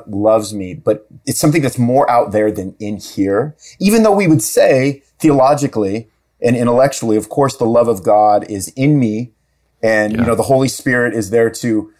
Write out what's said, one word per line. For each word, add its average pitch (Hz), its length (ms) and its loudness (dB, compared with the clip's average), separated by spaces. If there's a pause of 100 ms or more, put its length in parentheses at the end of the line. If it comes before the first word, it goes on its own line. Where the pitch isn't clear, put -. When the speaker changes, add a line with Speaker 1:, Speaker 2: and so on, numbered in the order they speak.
Speaker 1:
loves 107 460 0
me, 92 220 -10
but - 320 -4 (180)
it's 127 140 -6
something 151 240 0
that's 127 160 -4
more 127 300 2
out 120 220 0
there 107 200 0
than 98 280 -10
in 104 180 -10
here. 101 580 -4 (240)
Even 220 240 2
though 208 120 4
we 196 120 0
would 156 160 2
say 139 580 0 (180)
theologically 131 880 0 (340)
and 120 140 2
intellectually, 120 640 0
of 104 120 -4
course, 139 280 -2
the 120 80 -2
love 117 220 2
of 98 160 -2
God 104 460 4
is 98 180 -8 (100)
in 143 220 2
me. 117 320 -2 (520)
And, 107 300 0
Speaker 2:
Yeah. 113 80 -6
Speaker 1:
you 113 60 0
know, 113 80 0
the 107 80 -2
Holy 135 260 0
Spirit 123 460 -2
is 101 160 -6
there 113 180 2
to 110 400 -4 (100)